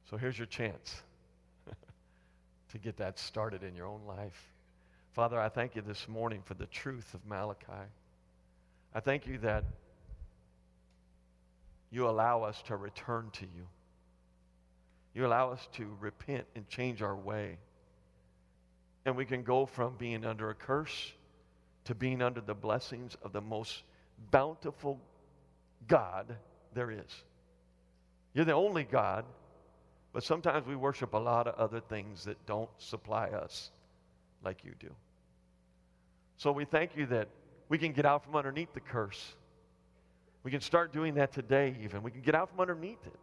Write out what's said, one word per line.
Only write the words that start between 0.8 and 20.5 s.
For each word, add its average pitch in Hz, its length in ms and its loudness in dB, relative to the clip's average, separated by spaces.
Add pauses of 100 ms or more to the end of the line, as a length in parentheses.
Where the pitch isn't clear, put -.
<laughs> - 1000 -20
to 110 100 -12
get 107 180 -8
that 98 220 -4
started 107 440 -4
in 92 120 -10
your 87 120 -10
own 104 180 -10
life. 101 480 -10 (600)
Father, 117 280 2
I 110 80 2
thank - 280 -2
you 107 60 -4
this 104 260 -8
morning 113 340 -4
for 92 120 -10
the 95 120 -8
truth - 480 -10
of 90 100 -12
Malachi. 98 640 -8 (1040)
I 110 60 -2
thank 139 260 2
you 127 120 -6
that 107 260 2 (2250)
you 123 180 2
allow 113 340 6
us 107 200 -4
to 107 140 -4
return 110 560 -6
to - 120 -10
you. 87 240 -12 (1500)
You 127 120 2
allow 123 240 6
us 123 240 -8
to 107 140 -6 (120)
repent 120 440 -6 (120)
and 104 120 -10
change 120 320 -4
our 101 140 0
way. 98 420 -4 (1500)
And 127 100 2
we 135 80 -2
can 127 180 -2
go 127 220 4
from 127 320 -2
being 117 280 -4
under 110 260 -2